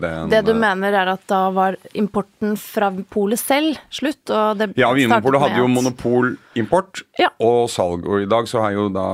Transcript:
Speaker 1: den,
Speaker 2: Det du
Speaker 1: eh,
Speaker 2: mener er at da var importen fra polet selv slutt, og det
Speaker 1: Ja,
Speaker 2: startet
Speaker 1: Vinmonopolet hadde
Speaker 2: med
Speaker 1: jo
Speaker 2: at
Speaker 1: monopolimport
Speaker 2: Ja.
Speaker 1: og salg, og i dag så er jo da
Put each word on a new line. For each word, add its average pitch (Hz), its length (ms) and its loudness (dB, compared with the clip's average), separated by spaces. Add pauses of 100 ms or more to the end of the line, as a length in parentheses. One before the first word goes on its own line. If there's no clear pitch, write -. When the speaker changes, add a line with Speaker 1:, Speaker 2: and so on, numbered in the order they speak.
Speaker 1:
den, 82 280 -4
Speaker 2:
Det 220 140 2
du 220 80 2
Speaker 1:
eh, 226 80 0
Speaker 2:
mener 196 320 0
er 185 220 0
at 185 160 -8
da 190 220 0
var 190 260 0 (180)
importen 208 640 -4
fra 202 320 -2
polet 202 480 -2
selv 294 380 0 (120)
slutt, - 400 -6
og 214 280 0
det 202 180 -4
Speaker 1:
Ja, 120 140 4
Speaker 2:
startet 127 80 2
Speaker 1:
Vinmonopolet 135 420 4
hadde 131 140 2
Speaker 2:
med 123 80 0
Speaker 1:
jo 127 80 2
Speaker 2:
at 123 80 2
Speaker 1:
monopolimport 123 1300 -2 (160)
Speaker 2:
Ja. 359 100 2 (100)
Speaker 1:
og 120 300 2
salg, 87 360 -2
og 101 180 0
i 98 40 -4
dag 113 240 0
så 120 160 0
er 101 80 -2
jo 104 140 0
da 95 240 -2